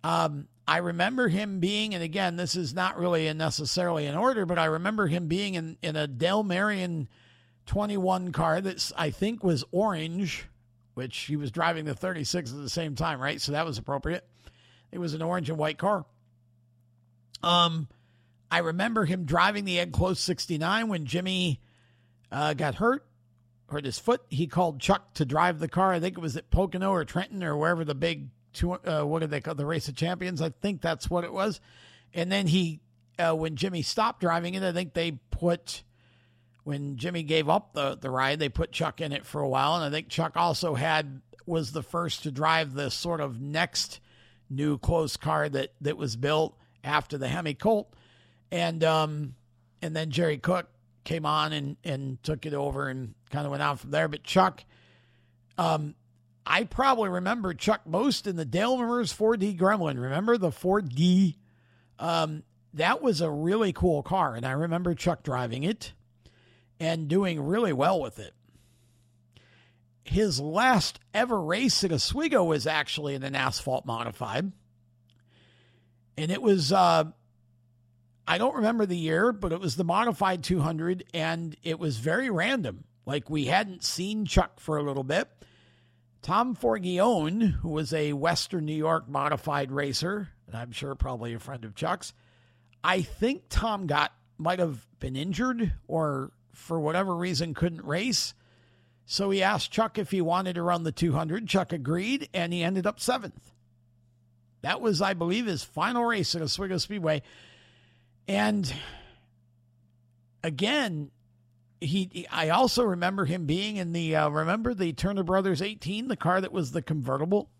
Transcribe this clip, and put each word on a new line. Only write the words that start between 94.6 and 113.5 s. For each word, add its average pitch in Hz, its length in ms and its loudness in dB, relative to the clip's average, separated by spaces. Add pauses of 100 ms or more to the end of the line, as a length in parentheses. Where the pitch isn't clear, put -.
been 131 160 -6
injured 214 560 0 (160)
or 147 420 -2 (220)
for - 260 -6
whatever 175 380 0
reason 170 380 -2
couldn't 170 320 -2
race. 185 480 0 (720)
So 196 240 -2
he 196 120 2
asked 196 300 2
Chuck 220 260 0
if 185 120 -4
he 196 100 2
wanted 175 360 0
to 170 60 -2
run 170 200 2
the 160 100 -2
two 165 200 2
hundred. 165 360 -2
Chuck 185 240 2
agreed, 180 640 -2
and 175 180 -2
he 175 100 0
ended 185 240 0
up 208 140 -2
seventh. - 520 -4 (1080)
That 151 220 -2
was, 202 180 2
I 196 140 2
believe, 180 320 0
his 180 180 -4
final 233 400 -2
race 220 300 0
at 165 80 -2
Oswego 185 340 -4
Speedway. 160 460 -2 (1080)
And 202 420 0 (1700)
again, 165 680 0 (720)
he, 185 320 0
he, - 160 -10
I 160 220 0
also 240 340 4
remember 185 400 2
him 165 220 0
being 196 300 0